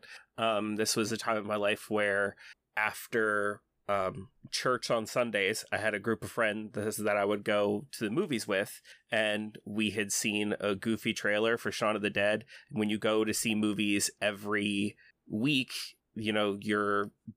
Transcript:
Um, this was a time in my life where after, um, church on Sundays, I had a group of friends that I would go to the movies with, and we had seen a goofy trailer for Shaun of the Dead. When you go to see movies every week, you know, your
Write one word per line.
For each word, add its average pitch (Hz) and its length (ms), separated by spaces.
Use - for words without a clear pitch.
Um, 107 420
this 110 180
was 113 160
a 110 60
time 113 200
in 101 80
my 104 100
life 104 360
where 101 440
after, 107 840
um, 95 420
church - 400
on 113 160
Sundays, 107 680
I 104 60
had 107 160
a 104 60
group 113 240
of 104 80
friends 107 680
that 104 180
I 101 80
would 101 200
go 104 480
to - 120
the 107 60
movies 143 380
with, 98 340
and 107 520
we 104 280
had 101 200
seen 104 480
a 104 140
goofy 110 400
trailer 107 420
for 107 160
Shaun 110 240
of 101 60
the 104 80
Dead. 104 360
When 107 180
you 107 80
go 110 260
to 107 80
see 110 220
movies 104 560
every 104 720
week, 131 400
you 107 160
know, 104 300
your 104 480